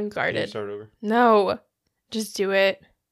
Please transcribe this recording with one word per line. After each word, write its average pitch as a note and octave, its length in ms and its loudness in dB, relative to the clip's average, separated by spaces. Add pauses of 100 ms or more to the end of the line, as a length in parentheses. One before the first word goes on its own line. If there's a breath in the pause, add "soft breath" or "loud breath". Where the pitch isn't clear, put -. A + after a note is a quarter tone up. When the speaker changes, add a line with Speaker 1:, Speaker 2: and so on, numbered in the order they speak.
Speaker 1:
you - 20 -4
Speaker 2:
unguarded. F#3+ 460 -4
Speaker 1:
start G#3 200 -8
over? A2 200 -14 (120)
Speaker 2:
No. A3 560 4 (540)
Just G#3+ 240 -8
do G3 160 -2
it. G3 280 2 (300)